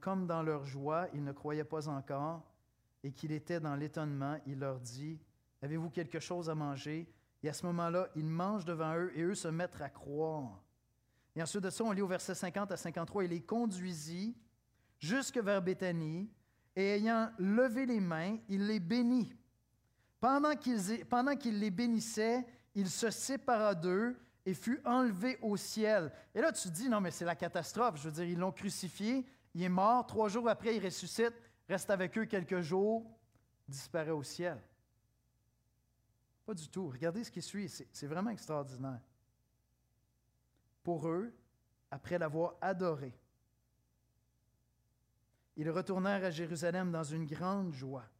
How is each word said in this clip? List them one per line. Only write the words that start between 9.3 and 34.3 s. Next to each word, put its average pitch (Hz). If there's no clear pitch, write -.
se 180
mettent 165
à 143
croire. » 143
Et 165
ensuite 185
de 190
ça, 226
on 214
lit 190
au 196
verset 180
cinquante 196
à -
cinquante-trois, « 170
Il 175
les 170
conduisit 185
jusque 247
vers 202
Béthanie 175
et 196
ayant 226
levé 226
les 233
mains, 175
il 196
les 214
bénit. 233
Pendant 285
qu'ils, 226
pendant 262
qu'il 226
les 214
bénissait, 226
il 196
se 226
sépara 214
d'eux 185
et 190
fut 233
enlevé 247
au 202
ciel. » 208
Et 220
là, 320
tu -
te 160
dis, « 220
Non, 208
mais 180
c'est 170
la 170
catastrophe. 180
Je 139
veux 160
dire, 170
ils 175
l'ont 185
crucifié, 202
il 170
est 185
mort. 220
Trois 214
jours 233
après, 220
il 202
ressuscite, 226
reste 190
avec 185
eux 220
quelques 185
jours, 202
disparaît 156
au 151
ciel. » 160